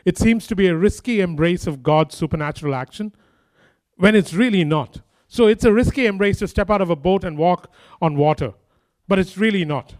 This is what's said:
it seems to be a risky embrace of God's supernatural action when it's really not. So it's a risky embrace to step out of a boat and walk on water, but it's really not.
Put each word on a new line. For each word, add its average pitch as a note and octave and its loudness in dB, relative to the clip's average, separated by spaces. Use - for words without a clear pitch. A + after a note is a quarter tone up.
it F3 0
seems A3+ 0
to A3+ -6
be F#3 2
a E3+ 0
risky G3+ 0
embrace E3+ 0
of C#3 -8
God's D3+ 2
supernatural D3+ -6
action C3+ -8
when G#3 2
it's G3 2
really G3+ 2
not. D3+ -4
So A#3 2
it's G#3+ 0
a A3+ 6
risky A#3+ 0
embrace G3 0
to G3+ -6
step G3 -4
out G#3 0
of F3+ 0
a E3+ 0
boat F#3 -2
and D#3+ -8
walk F3 0
on D#3 0
water, D3 0
but F#3+ 2
it's F#3 -2
really G3+ 0
not. D3 -8